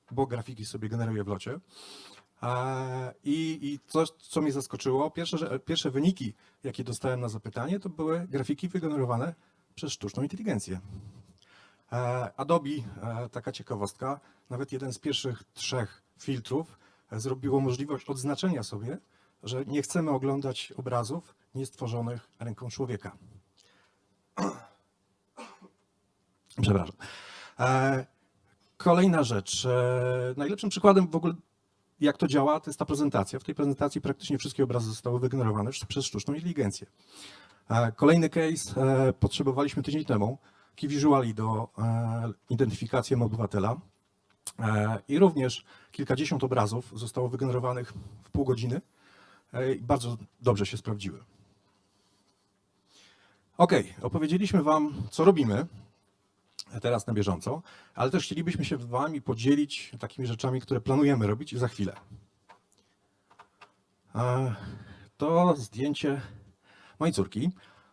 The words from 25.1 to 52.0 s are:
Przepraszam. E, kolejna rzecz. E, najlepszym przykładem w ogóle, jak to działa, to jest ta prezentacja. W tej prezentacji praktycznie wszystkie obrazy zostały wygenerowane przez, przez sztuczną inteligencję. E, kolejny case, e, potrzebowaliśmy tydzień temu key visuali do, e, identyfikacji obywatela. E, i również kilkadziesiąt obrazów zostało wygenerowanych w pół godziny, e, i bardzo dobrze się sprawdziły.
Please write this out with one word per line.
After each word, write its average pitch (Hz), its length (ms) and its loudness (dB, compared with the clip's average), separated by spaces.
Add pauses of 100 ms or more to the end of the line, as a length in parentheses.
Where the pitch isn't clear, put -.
Przepraszam. 95 340 4 (640)
E, 131 460 2 (720)
kolejna 175 460 6
rzecz. 113 420 -2
E, 127 720 2
najlepszym 190 320 -2
przykładem 190 380 8
w 160 80 -4
ogóle, 170 180 0 (640)
jak 147 180 4
to 170 100 4
działa, 147 320 4
to 156 100 -10
jest - 100 -8
ta - 60 -2
prezentacja. 139 540 0
W - 40 -12
tej - 120 -8
prezentacji 143 460 0
praktycznie 139 360 -2
wszystkie 135 260 -2
obrazy 117 260 0
zostały 123 300 -4
wygenerowane 120 520 0
przez, - 140 -10
przez 135 200 -4
sztuczną 110 280 -4
inteligencję. 151 540 -2 (800)
E, 117 220 2
kolejny 160 380 6
case, 160 520 0
e, 131 320 6
potrzebowaliśmy 135 680 0
tydzień 147 220 -2
temu 113 320 0 (380)
key 147 140 -4
visuali 139 440 4
do, 110 440 -2
e, 113 560 -2 (160)
identyfikacji 123 680 0
obywatela. 110 600 2 (840)
E, 107 480 2
i 143 120 2
również 147 460 4 (260)
kilkadziesiąt 139 520 0
obrazów 117 560 0
zostało 120 300 -2
wygenerowanych 123 640 -2 (300)
w - 60 -20
pół 143 160 0
godziny, 123 360 0 (720)
e, 131 200 0
i - 80 -4
bardzo 120 360 -2 (240)
dobrze 104 240 4
się - 120 -4
sprawdziły. 101 460 -6 (2250)